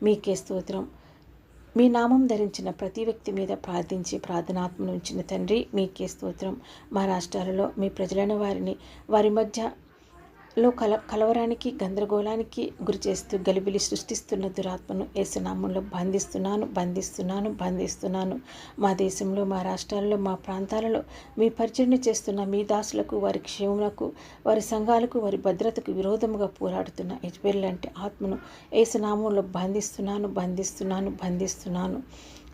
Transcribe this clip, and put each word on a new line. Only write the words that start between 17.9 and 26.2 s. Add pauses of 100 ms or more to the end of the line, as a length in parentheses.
మా
దేశంలో,
మా
రాష్ట్రాలలో,
మా
ప్రాంతాలలో (340)
మీ
పరిచర్య (100)
చేస్తున్న
మీ
దాసులకు,
వారి
క్షేమమునకు, (340)
వారి
సంఘాలకు,
వారి
భద్రతకు
విరోధముగా